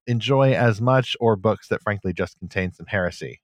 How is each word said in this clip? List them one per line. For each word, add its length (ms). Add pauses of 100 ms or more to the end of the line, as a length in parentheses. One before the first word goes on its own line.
enjoy 460
as 260
much, 400
or 160
books 320
that 140
frankly 320
just 260
contain 320
some 140
heresy. 580